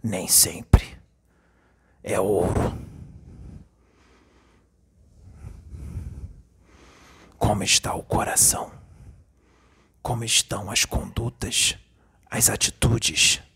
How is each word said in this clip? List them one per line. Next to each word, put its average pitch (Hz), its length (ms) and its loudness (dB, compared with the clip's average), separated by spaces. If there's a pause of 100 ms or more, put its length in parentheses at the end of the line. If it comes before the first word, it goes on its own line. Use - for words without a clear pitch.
nem 98 260 -4
sempre - 680 4 (1040)
é 98 180 -2
ouro. - 680 2 (4000)
Como 101 260 0
está - 300 2
o 160 100 -6
coração? - 680 2 (1300)
Como 117 220 -4
estão 101 460 -2
as - 140 0
condutas, - 920 -2 (520)
as - 200 2
atitudes? - 920 2 (140)